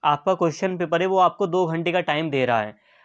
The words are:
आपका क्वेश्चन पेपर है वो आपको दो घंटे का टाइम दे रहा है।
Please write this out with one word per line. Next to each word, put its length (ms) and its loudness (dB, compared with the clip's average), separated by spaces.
आपका 300 2
क्वेश्चन 420 -2
पेपर 240 -2
है 60 0
वो 120 2
आपको 280 2
दो 200 0
घंटे 260 -2
का 80 0
टाइम 300 -2
दे 160 0
रहा 140 2
है। 220 -10